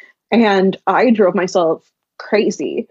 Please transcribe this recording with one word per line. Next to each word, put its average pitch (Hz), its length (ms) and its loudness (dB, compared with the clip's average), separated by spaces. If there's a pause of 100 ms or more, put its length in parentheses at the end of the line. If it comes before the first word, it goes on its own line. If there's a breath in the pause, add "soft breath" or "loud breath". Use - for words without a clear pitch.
(300 loud breath)
And 196 460 2 (100)
I 196 240 2
drove 202 240 2
myself 175 560 -2 (280)
crazy 208 720 -4